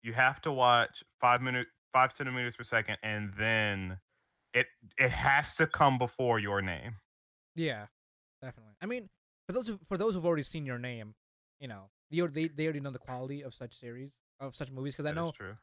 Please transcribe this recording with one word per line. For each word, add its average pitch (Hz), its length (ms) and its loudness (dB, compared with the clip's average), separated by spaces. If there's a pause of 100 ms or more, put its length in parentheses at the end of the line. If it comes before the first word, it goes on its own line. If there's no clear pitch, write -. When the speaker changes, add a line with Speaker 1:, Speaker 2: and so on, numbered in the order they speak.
Speaker 1:
you 117 100 -6
have 127 280 2
to 156 100 0
watch 123 520 4 (160)
five 123 220 6
minute, 123 260 -2 (260)
five 131 220 6
centimeters 127 400 -4
per 120 80 -12
second, 110 400 0
and 104 340 -4
then 104 640 0 (540)
it, 123 140 2 (300)
it 127 140 4
has 139 440 2
to 160 120 2
come 139 300 4
before 120 420 2
Your 101 220 0
Name. 95 340 -6 (600)
Speaker 2:
Yeah, 123 320 -4 (540)
definitely. 113 400 -16
I 175 40 -8
mean, 226 240 -8 (380)
for 180 60 -6
those 233 140 -2
who, 208 200 -6
for 190 100 -2
those 208 160 2
who've 175 120 -2
already 160 180 2
seen 151 220 -8
Your 123 140 -6
Name, 117 360 -10 (440)
you 139 80 -14
know, 98 220 -14 (220)
they 160 80 0
al-, 175 80 2
they, 156 200 -2
they 156 180 -2
already 151 140 -2
know 139 120 -8
the 127 80 -10
quality 131 420 -8
of 135 120 -12
such 120 240 -14
series, 127 400 -14 (220)
of 135 160 -10
such 135 160 -10
movies, 135 240 -6
'cause 147 100 -6
I 151 60 0
Speaker 1:
That 160 80 -4
is 170 60 -2
Speaker 2:
know, 165 60 -4
Speaker 1:
true. 101 320 -12